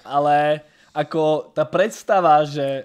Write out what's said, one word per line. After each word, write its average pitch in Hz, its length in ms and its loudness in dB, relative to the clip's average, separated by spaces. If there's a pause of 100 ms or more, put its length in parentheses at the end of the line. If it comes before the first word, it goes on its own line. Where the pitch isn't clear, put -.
ale 147 560 0 (320)
ako 156 640 -2
tá 151 80 0
predstava, 170 800 2
že, 139 400 -6